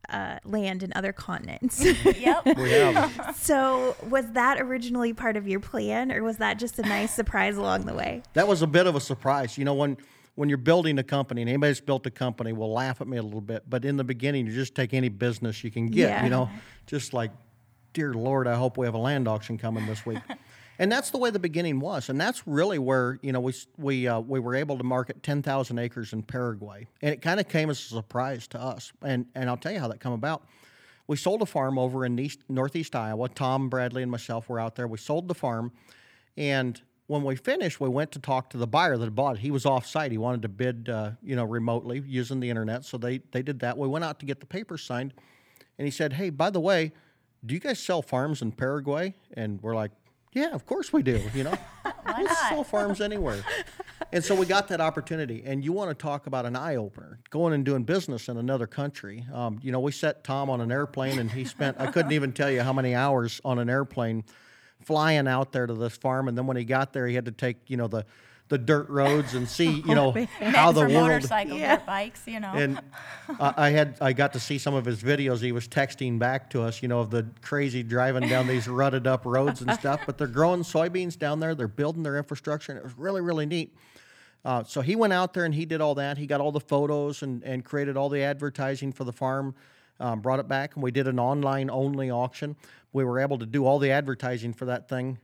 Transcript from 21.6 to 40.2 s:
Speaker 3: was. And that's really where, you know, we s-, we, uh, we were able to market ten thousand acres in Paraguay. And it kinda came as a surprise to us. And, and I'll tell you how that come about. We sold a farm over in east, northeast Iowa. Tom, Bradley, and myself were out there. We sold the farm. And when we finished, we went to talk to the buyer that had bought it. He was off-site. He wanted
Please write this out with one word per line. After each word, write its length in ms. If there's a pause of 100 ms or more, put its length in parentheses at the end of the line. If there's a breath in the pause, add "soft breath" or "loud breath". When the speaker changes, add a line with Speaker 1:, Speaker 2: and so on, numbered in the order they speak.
Speaker 3:
was. 300
And 100
that's 280
really 320
where, 420
you 100
know, 80
we 120
s-, 160 (100)
we, 300
uh, 140
we 180
were 160
able 240
to 40
market 380
ten 220
thousand 340
acres 360
in 100
Paraguay. 640 (160)
And 100
it 80
kinda 220
came 260
as 80
a 60
surprise 680
to 100
us. 320 (120)
And, 320
and 160
I'll 40
tell 160
you 80
how 100
that 100
come 140
about. 320 (600 soft breath)
We 100
sold 280
a 20
farm 320
over 300
in 100
east, 220 (100)
northeast 460
Iowa. 340
Tom, 400
Bradley, 320
and 100
myself 380
were 100
out 140
there. 140
We 100
sold 300
the 80
farm. 360 (640 soft breath)
And 440 (240)
when 180
we 120
finished, 440
we 80
went 260
to 60
talk 300
to 80
the 100
buyer 300
that 80
had 100
bought 200
it. 60
He 100
was 160
off-site. 440
He 60
wanted 240